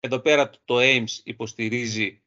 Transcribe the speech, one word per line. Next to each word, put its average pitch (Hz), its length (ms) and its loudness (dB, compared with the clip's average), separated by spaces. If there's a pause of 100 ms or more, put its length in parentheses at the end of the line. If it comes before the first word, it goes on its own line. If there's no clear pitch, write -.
Εδώ 123 200 -4
πέρα 143 300 2
το, - 140 -20
το 120 140 0
aims 127 460 2
υποστηρίζει 110 1040 -6